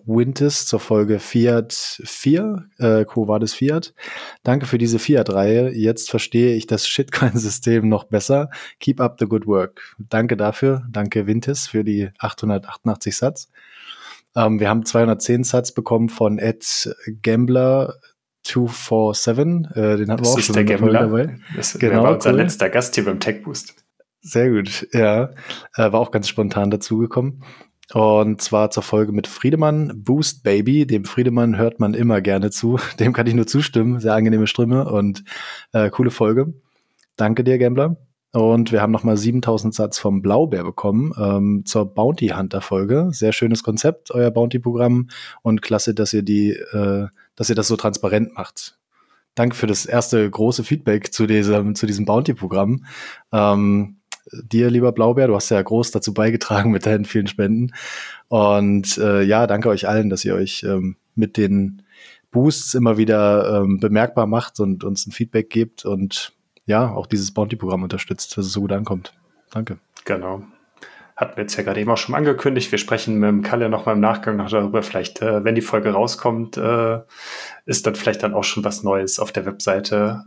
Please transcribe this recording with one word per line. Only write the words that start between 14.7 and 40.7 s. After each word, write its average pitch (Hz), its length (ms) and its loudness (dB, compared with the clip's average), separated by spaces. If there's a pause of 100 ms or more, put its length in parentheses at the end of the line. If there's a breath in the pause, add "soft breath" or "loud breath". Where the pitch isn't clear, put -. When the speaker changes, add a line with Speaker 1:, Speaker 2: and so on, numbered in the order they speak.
Speaker 1:
zweihundertzehn 117 580 2
Satz 123 300 -2
bekommen 117 340 0
von 107 320 0
at - 500 -4 (320)
gambler 127 720 2 (480)
two 123 240 0
four 110 460 0
seven. 156 600 0
Äh, 107 240 2
den 104 120 -2
hatten - 0 -
wir 110 80 0
Speaker 2:
Das 120 160 2
Speaker 1:
auch 135 40 4
Speaker 2:
ist 113 80 0
Speaker 1:
schon 113 80 -2
Speaker 2:
der 107 80 4
Speaker 1:
in 104 60 2
der 104 100 2
Speaker 2:
Gambler. 110 320 4
Speaker 1:
Folge 120 180 0
dabei. - 120 -10 (180)
Speaker 2:
Das - 200 -6
Speaker 1:
Genau, 113 260 4
Speaker 2:
war 147 100 6
unser - 160 2
Speaker 1:
cool. - 80 4
Speaker 2:
letzter 165 320 0
Gast 123 260 -2
hier 110 80 2
beim 95 160 -2
Tech - 240 -4
Boost. - 320 -12 (520)
Speaker 1:
Sehr 123 220 2
gut, 101 420 -2
ja. 113 380 2 (460 loud breath)
Äh, 110 160 2
war 110 80 2
auch 117 100 0
ganz 107 180 -2
spontan 101 440 0
dazugekommen. 117 720 -2 (500 loud breath)
Und 107 480 4
zwar 107 300 0
zur 104 100 -4
Folge 107 300 0
mit 104 160 -4
Friedemann, 151 760 0
Boost 147 380 0
Baby. 117 460 2
Dem 107 180 0
Friedemann 120 520 0
hört 113 220 0
man 107 140 2
immer 113 280 2
gerne 98 280 0
zu. 120 300 -2 (100)
<laughs> - 100 -12
Dem 123 140 2
kann 117 140 0
ich 117 80 2
nur 113 100 2
zustimmen. 123 540 0
Sehr 110 160 2
angenehme 110 320 4
Stimme 123 420 0
und, 101 340 0 (500 loud breath)
äh, 107 180 2
coole 123 180 0
Folge. 117 460 0 (600)
Danke 110 260 0
dir, 127 160 2
Gambler. 135 380 2 (360)
Und 113 380 4
wir 110 100 4
haben 107 100 2
nochmal 110 240 2
siebentausend 110 600 0
Satz 107 240 -4
vom 98 240 0
Blaubeer 101 400 2
bekommen, 107 540 -2